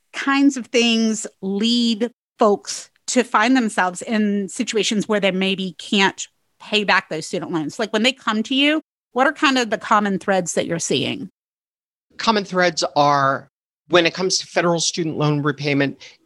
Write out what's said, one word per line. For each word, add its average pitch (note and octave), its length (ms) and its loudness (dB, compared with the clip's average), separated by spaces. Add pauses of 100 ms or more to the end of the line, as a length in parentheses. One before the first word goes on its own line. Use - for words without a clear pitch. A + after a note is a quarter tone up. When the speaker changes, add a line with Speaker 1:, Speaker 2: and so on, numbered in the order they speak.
(140)
Speaker 1:
kinds C#4 440 2
of A3+ 100 -10
things A3+ 600 2 (140)
lead A#3 680 0 (280)
folks - 500 0 (180)
to B3 160 2
find A#3 320 2
themselves G3+ 460 0
in G3+ 480 -2
situations G#3+ 580 -2
where G#3 120 0
they F#3+ 120 2
maybe F#3+ 460 -2
can't - 500 0 (320)
pay G#3+ 240 -4
back F#3+ 260 0
those D#3+ 180 -6
student D3 240 -6
loans? D#3 260 -4
Like, G#3+ 160 -4
when G#3+ 100 0
they C4 100 2
come A3 300 -2
to C4 120 -4
you, D4 260 2 (300)
what B3+ 160 2
are D#4 60 0
kind C4+ 260 2
of A#3 100 -2
the G#3 80 -2
common G#3 400 0
threads F#3 380 -2
that - 100 0
you're E3 140 -4
seeing? B2 500 -4 (880)
Speaker 2:
Common G#3 280 0
threads F3+ 380 0 (120)
are, C#3+ 520 2 (420)
when E3+ 160 4
it E3 80 0
comes F#3 240 -2
to - 100 -10
federal E3+ 320 0
student D#3+ 380 -4
loan D3 240 2
repayment, C#3+ 580 -2 (260)